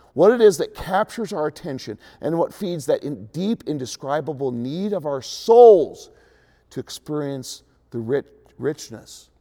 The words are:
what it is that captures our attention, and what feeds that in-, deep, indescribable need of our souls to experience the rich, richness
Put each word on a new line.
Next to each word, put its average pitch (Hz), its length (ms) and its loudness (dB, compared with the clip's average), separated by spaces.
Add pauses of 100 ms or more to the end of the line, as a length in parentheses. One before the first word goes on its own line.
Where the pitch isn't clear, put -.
(160)
what 185 160 6
it 240 100 2
is 196 160 6
that - 160 -6
captures - 580 -6
our 151 140 -4
attention, 143 540 -10 (200)
and 165 200 -4
what - 120 -2
feeds 175 360 -10
that 147 160 -2
in-, 110 240 -10
deep, 190 400 -6
indescribable 139 840 -6
need 147 400 -8
of 165 140 -6
our 139 160 -6
souls 226 880 6 (600)
to - 80 -12
experience 139 840 -8 (300)
the 117 80 -8
rich, 127 280 -4 (300)
richness 120 720 -12 (120)